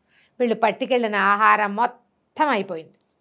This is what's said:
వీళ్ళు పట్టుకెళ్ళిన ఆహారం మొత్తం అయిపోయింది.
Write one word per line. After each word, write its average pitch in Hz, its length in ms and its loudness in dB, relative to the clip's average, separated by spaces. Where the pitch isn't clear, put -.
వీళ్ళు 233 160 0
పట్టుకెళ్ళిన 226 600 -2
ఆహారం 202 600 2
మొత్తం - 760 -4
అయిపోయింది. 190 440 -6